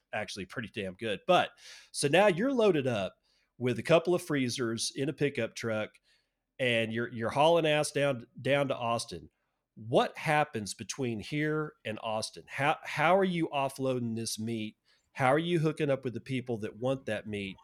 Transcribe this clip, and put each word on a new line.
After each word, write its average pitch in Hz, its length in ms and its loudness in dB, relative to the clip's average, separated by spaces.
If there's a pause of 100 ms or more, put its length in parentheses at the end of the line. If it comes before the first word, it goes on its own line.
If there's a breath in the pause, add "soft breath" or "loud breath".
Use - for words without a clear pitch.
(120)
actually 104 340 -6
pretty 113 260 -10
damn 95 220 -8
good. 104 320 -6
But, 165 240 4 (400 loud breath)
so - 180 -2
now 190 200 6
you're 208 240 2
loaded 196 340 4
up 101 300 -2 (420)
with 120 200 0
a 117 40 -6
couple 170 320 4
of 170 80 -2
freezers 123 720 -2
in 139 140 -2
a 151 40 -4
pickup 135 440 -2
truck, 107 340 -4 (680)
and 113 340 2
you're, 117 200 -4
you're 113 180 -2
hauling 160 360 4
ass 151 240 2
down, 139 360 -2 (140)
down 135 280 2
to 127 80 -2
Austin. 113 520 -4 (460)
What 135 440 0
happens 147 560 0
between 113 460 -6
here 151 520 -4 (120)
and 107 180 -6
Austin? 107 440 -6
How, 143 380 0
how 160 320 2
are 196 80 4
you 170 240 0
offloading 131 640 -2
this 113 240 -6
meat? 110 380 -6 (360)
How 135 200 2
are 151 60 4
you 170 200 0
hooking 151 320 0
up 131 140 0
with 117 100 -4
the 113 60 -6
people 123 380 -4
that 104 180 -8
want 131 300 -4
that 107 200 -4
meat? 98 380 -6